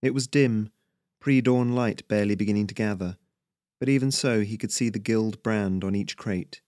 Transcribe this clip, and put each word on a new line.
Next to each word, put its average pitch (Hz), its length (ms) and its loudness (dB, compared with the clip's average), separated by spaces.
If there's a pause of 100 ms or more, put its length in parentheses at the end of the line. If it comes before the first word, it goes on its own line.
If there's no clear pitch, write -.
It 131 120 0
was 127 140 -2
dim, 113 440 2 (480)
pre-dawn 123 540 2
light 120 340 -2
barely 104 260 2
beginning 104 340 0
to - 60 -10
gather, 98 440 -4 (640)
but 131 80 -2
even 135 220 2
so 120 280 0
he 104 180 -2
could 107 140 -6
see - 160 -2
the 113 100 -4
guild 110 460 -2
brand 98 400 0
on 98 100 -2
each 101 220 -4
crate - 520 -6